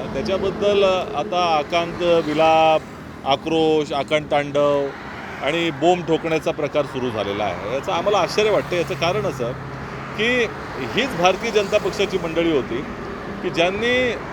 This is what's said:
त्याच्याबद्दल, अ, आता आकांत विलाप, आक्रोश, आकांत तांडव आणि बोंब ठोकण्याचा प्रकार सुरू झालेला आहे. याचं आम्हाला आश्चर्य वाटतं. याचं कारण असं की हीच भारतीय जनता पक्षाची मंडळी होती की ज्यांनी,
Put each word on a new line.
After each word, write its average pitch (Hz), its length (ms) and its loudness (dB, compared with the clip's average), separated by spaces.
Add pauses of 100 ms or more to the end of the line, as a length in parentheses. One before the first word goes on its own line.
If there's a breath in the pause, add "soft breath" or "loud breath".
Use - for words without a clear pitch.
(140)
त्याच्याबद्दल, 196 720 0
अ, 185 200 2 (100)
आता 175 440 0
आकांत 170 440 -2
विलाप, 160 760 6 (460)
आक्रोश, 156 640 2
आकांत 147 380 0
तांडव 143 560 2 (560)
आणि 165 280 0
बोंब 165 360 2
ठोकण्याचा 160 440 0
प्रकार 147 340 0
सुरू 127 260 -4
झालेला 104 340 -2
आहे. 98 300 -4
याचं 139 180 -4
आम्हाला 185 260 2
आश्चर्य 214 320 2
वाटतं. 170 260 0
याचं 170 180 -2
कारण 175 280 0
असं 127 300 -4 (680)
की 240 260 2 (500)
हीच 254 140 0 (100)
भारतीय 190 320 2
जनता 202 280 2
पक्षाची 190 400 -2
मंडळी 170 340 0
होती 120 280 0 (600)
की 185 80 -4
ज्यांनी, 214 640 0 (200)